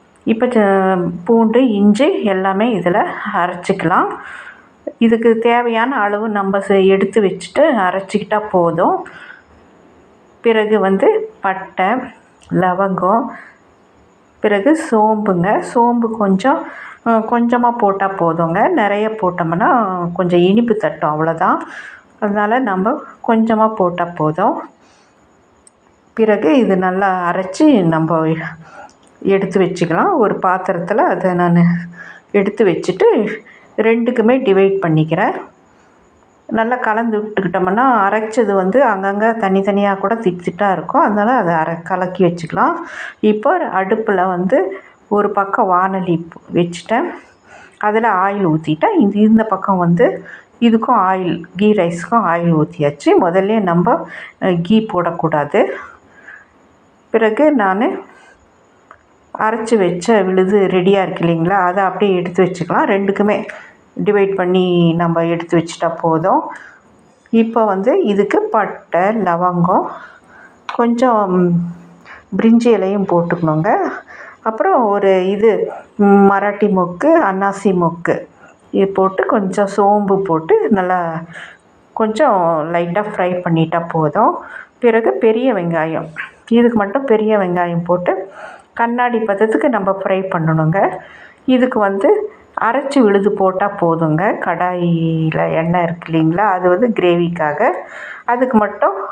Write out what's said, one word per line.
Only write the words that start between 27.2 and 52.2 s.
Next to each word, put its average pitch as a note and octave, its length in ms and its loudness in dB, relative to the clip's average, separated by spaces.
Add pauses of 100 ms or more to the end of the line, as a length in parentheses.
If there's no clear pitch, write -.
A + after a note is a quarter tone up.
அரைச்சி F#3+ 520 2
நம்ம D#3+ 520 0 (880)
எடுத்து G3 380 0
வச்சுக்கலாம். F3+ 560 0
ஒரு G3 220 0
பாத்திரத்தில் F#3 600 -2
அதை F#3+ 360 0
நான் F3 280 4 (720)
எடுத்து G3+ 320 0
வச்சுட்டு F#3 440 2 (680)
ரெண்டுக்குமே A#3 600 2 (100)
டிவைட் G3 400 2
பண்ணிக்கிறேன். D#3+ 480 0 (1120)
நல்லா A3+ 280 -2
கலந்து A3+ 420 -2
விட்டுக்கிட்டோம்னா G3 640 -2 (220)
அரைச்சது A3 480 0
வந்து F#3+ 280 2
அங்கங்கே G3+ 440 0
தனித்தனியா G3+ 720 0
கூட G3 160 -2
திட்டு F#3 320 -2
திட்டா F#3+ 260 0
இருக்கும். F3 280 -2
அதனால G#3+ 320 0
அதை F#3 220 0
அரை-, E3 280 -2
கலக்கி F3+ 420 -2
வச்சுக்கலாம். F3 500 -2 (460)
இப்போ G#3+ 380 2
அடுப்புல G3 680 -2
வந்து F#3+ 540 -2 (280)
ஒரு G#3 220 0
பக்கம் G3 400 0
வாணலி F3+ 560 0 (280)
வச்சுட்டேன். G3 540 -2 (680)
அதுல A3 300 0
ஆயில் G3 380 0
ஊத்திட்டேன். D#3 520 0
இந்த, G3+ 200 2
இந்த A3 260 4
பக்கம் F#3+ 340 -2
வந்து F3 460 2 (360)
இதுக்கும் A3+ 400 2 (100)
ஆயில், F#3 320 -2 (140)
கீ G#3 160 4
ரைஸுக்கும் F#3+ 600 0